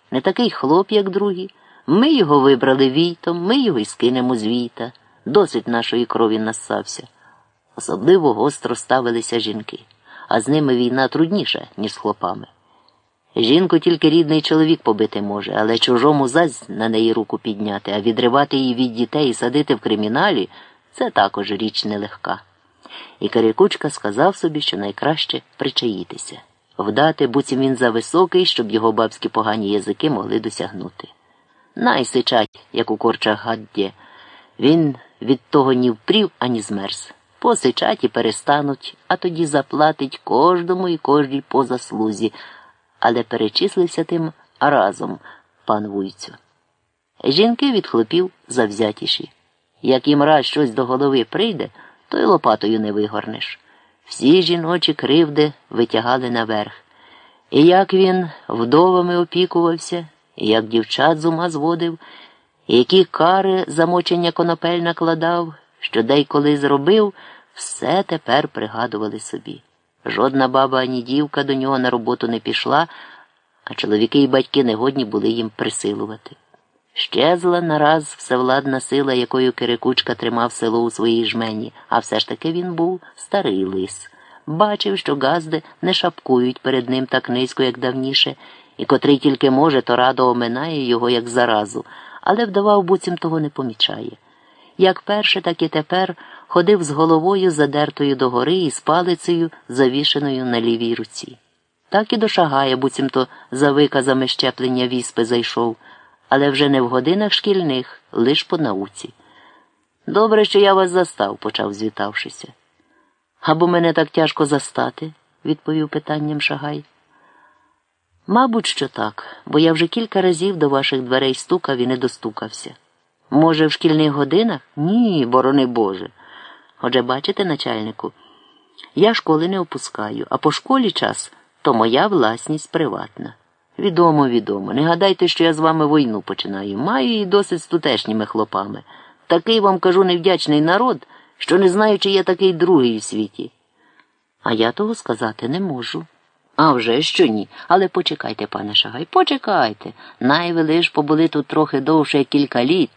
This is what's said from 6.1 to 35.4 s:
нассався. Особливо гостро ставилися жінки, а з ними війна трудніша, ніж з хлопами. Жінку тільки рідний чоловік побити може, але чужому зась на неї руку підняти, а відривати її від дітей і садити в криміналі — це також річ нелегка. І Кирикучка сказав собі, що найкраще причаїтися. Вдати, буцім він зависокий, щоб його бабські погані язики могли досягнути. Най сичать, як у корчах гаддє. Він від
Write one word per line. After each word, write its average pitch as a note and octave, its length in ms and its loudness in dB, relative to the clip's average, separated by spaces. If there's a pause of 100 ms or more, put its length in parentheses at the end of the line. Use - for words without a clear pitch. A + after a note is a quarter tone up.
нассався. A2 680 -6 (680)
Особливо D3 580 2
гостро B2 420 -2
ставилися A#2+ 640 -2
жінки, G#2+ 400 -8 (480)
а A2+ 140 0
з G#2+ 60 -6
ними C#3+ 280 2
війна B2 320 0
трудніша, D#3+ 600 -2 (100)
ніж G2+ 160 -6
з - 40 -16
хлопами. G#2 500 -4 (880)
Жінку D#3 440 4
тільки E3 300 2
рідний D#3 320 4
чоловік D#3 400 2
побити G#2+ 400 0
може, G2+ 360 -6
але A2 200 2
чужому C3 500 2
зась D3 420 0
на G#2 200 -4
неї A2 240 2
руку A2 240 -4
підняти, G#2 540 -6
а G#2 100 -2
відривати B2 560 2
її B2+ 180 0
від B2 180 -2
дітей B2 360 -2
і A2+ 40 -2
садити C3+ 420 0
в G#2+ 40 -10
криміналі — A2+ 680 -2 (420)
це B3 180 -4
також G2+ 420 -2
річ G#2 340 -6
нелегка. G2+ 560 -6 (800)
І G#2 100 -4
Кирикучка A#2 600 2
сказав C#3 460 0
собі, D3+ 260 -4
що - 160 -4
найкраще G2+ 640 -4 (160)
причаїтися. - 840 -6 (380)
Вдати, C3+ 500 2
буцім C3 320 -2
він C3+ 160 0
зависокий, C3 680 2
щоб A2+ 260 -2
його A2+ 200 2
бабські A2 380 -2
погані G#2+ 400 -2
язики G#2 400 -2
могли G#2+ 300 -2
досягнути. F#2+ 680 -10 (680)
Най A#3 300 0
сичать, A#2+ 540 0 (140)
як A2+ 180 -4
у G#2+ 60 -2
корчах G#2+ 480 -2
гаддє. G#2 460 -4 (680)
Він D3 360 4 (260)
від B2+ 180 0 (100)